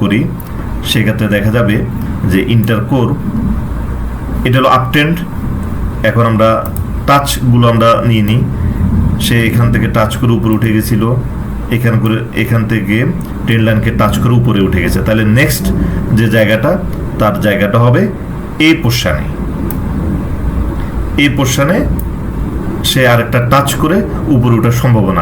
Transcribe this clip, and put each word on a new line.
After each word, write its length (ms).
করি, 180
সেক্ষেত্রে 460
দেখা 220
যাবে 180
যে 80
ইন্টারকোর 520
এটা 120
হলো 180
আপট্রেন্ড। 380
এখন 220
আমরা 180
টাচগুলো 640
আমরা 160
নিয়ে 200
নিই। 120
সে 100
এখান 240
থেকে 140
টাচ 220
করে 200
উপরে 180
উঠে 180
গেছিল, 280
এখান 260
করে, 160
এখান 180
থেকে 260
ট্রেন্ড 220
লাইনকে 320
টাচ 140
করে 180
উপরে 260
উঠে 160
গেছে। 220
তাহলে 180
নেক্সট 260
যে 80
জায়গাটা, 360
তার 160
জায়গাটা 400
হবে 180
এই 160
পোর্শনে। 420
এই 140
পোর্শনে 400
সে 120
আরেকটা 260
টাচ 180
করে 160
উপরে 240
ওঠার 220
সম্ভাবনা 400